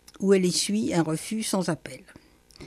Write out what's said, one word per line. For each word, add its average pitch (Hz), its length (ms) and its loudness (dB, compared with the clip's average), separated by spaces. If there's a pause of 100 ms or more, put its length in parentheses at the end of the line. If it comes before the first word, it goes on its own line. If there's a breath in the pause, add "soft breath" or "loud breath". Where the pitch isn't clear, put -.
(180)
où 196 160 4
elle 190 100 6
essuie 208 480 0
un 165 120 4
refus 160 400 -4
sans 185 240 -2
appel. - 320 -8 (680 loud breath)